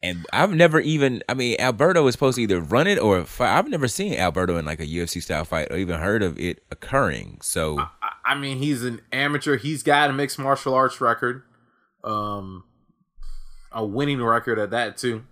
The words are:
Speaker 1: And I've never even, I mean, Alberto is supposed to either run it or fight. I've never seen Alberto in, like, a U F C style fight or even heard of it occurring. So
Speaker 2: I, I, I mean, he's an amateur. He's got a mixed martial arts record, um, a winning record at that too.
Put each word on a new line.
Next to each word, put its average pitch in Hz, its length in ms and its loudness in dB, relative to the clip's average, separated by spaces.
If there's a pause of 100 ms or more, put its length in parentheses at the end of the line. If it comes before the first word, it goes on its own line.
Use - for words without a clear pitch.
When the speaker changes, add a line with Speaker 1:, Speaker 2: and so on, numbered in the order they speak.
Speaker 1:
And 87 320 -6
I've 175 220 2
never 160 240 8
even, 139 500 2
I 127 60 0
mean, 123 240 0
Alberto 139 480 4
is 123 60 4
supposed 131 240 2
to 120 60 0
either 98 180 2
run 104 260 2
it 202 140 2
or 95 240 4
fight. 120 340 0
I've 226 100 0
never 156 200 -2
seen 190 260 -4
Alberto 90 420 0
in, 82 80 -4
like, 76 140 -6
a 80 80 -6
U 82 160 -4
F 87 60 -6
C 90 100 -6
style 82 260 -4
fight 82 280 -4
or - 40 -4
even 87 220 -2
heard 104 240 0
of 87 160 -2
it - 320 -6
occurring. 65 720 -2
So 78 380 -2
Speaker 2:
I, 80 80 -4 (120)
I, - 120 -6 (140)
I 135 100 2
mean, 139 220 -6
he's 135 260 -2
an 120 160 -6 (120)
amateur. 143 460 0
He's 143 240 -6
got 147 260 4
a 139 40 0
mixed 139 260 -4
martial 135 340 0
arts 131 280 2
record, 123 420 0 (600)
um, 104 580 -8 (1080)
a 113 120 -4
winning 131 380 -2
record 113 380 2
at 104 100 -2
that 113 260 -4
too. 117 360 -4